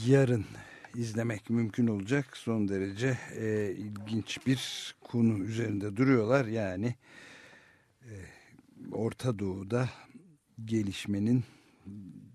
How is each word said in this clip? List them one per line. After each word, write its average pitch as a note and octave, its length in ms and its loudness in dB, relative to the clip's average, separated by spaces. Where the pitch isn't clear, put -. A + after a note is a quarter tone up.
yarın B2 380 6
izlemek A2+ 560 -4
mümkün A#2 360 2
olacak. A2+ 500 0
Son A2 320 0
derece, G2 500 0
e, G#2+ 400 0
ilginç G#2 720 -4
bir - 540 -2
konu A2+ 380 2
üzerinde G#2 580 -2
duruyorlar. B2+ 500 6
Yani, G#2+ 480 -2
e, B2 100 -18
Orta A2+ 460 -2
Doğu'da G2+ 500 -2
gelişmenin G#2+ 800 2